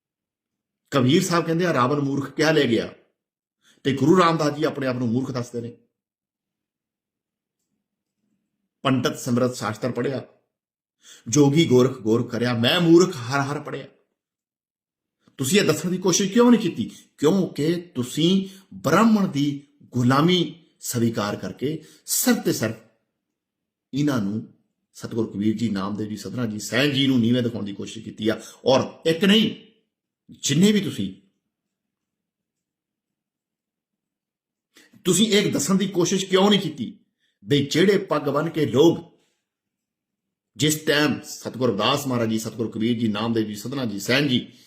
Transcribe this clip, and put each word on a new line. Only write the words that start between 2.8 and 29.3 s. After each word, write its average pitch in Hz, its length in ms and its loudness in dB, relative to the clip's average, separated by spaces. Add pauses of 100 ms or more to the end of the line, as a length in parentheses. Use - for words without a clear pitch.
ਤੇ 135 100 0
ਗੁਰੂ 156 280 4
ਰਾਮਦਾਸ 160 320 2
ਜੀ 151 100 -6
ਆਪਣੇ 135 240 -2
ਆਪ 123 80 -2
ਨੂੰ 123 120 -4
ਮੂਰਖ 127 240 -2
ਦੱਸਦੇ 120 300 -8
ਨੇ। - 160 -14 (3000)
"ਪੰਡਤ 131 380 0
ਸਿਮਰਤ 123 360 -2
ਸ਼ਾਸਤਰ 113 360 -6
ਪੜ੍ਹਿਆ, 123 360 -6 (1000)
ਜੋਗੀ 143 400 4
ਗੋਰਖ 123 320 4
ਗੋਰਖ 113 320 0
ਕਰਿਆ, 120 220 -2
ਮੈਂ 135 280 2
ਮੂਰਖ 170 340 6
ਹਰ 131 260 -4
ਹਰ 147 220 -6
ਪੜ੍ਹਿਆ।" 135 240 -12 (1500)
ਤੁਸੀਂ 160 240 2
ਇਹ 160 40 2
ਦੱਸਣ 165 260 0
ਦੀ 185 60 -2
ਕੋਸ਼ਿਸ਼ 185 360 0
ਕਿਉਂ 240 180 6
ਨਹੀਂ 226 100 6
ਕੀਤੀ? 123 280 -4 (280)
ਕਿਉਂਕਿ 160 800 0
ਤੁਸੀਂ 165 540 0 (240)
ਬ੍ਰਾਹਮਣ 190 540 2
ਦੀ 139 400 -4 (160)
ਗੁਲਾਮੀ 151 840 0 (140)
ਸਵੀਕਾਰ 113 560 -2
ਕਰਕੇ 127 500 -8 (200)
ਸਿਰਫ - 400 0
ਤੇ 170 80 0
ਸਿਰਫ 113 220 -6 (1160)
ਇਹਨਾਂ 139 280 0
ਨੂੰ 104 320 -6 (400)
ਸਤਿਗੁਰੂ 113 400 -6
ਕਬੀਰ 104 240 0
ਜੀ, 113 120 -2
ਨਾਮਦੇਵ 101 380 -6
ਜੀ, 104 100 -10
ਸਧਨਾ 113 280 -8
ਜੀ, 107 140 -8
ਸੈਣ 127 300 -2
ਜੀ 135 180 0
ਨੂੰ 131 120 4
ਨੀਵੇਂ 120 240 2
ਦਿਖਾਉਣ 113 220 -6
ਦੀ 98 80 -10
ਕੋਸ਼ਿਸ਼ 104 320 -14
ਕੀਤੀ 107 240 -6
ਆ। 107 120 -2 (240)
ਔਰ - 400 2
ਇੱਕ 165 200 0
ਨਹੀਂ, 208 400 2 (680)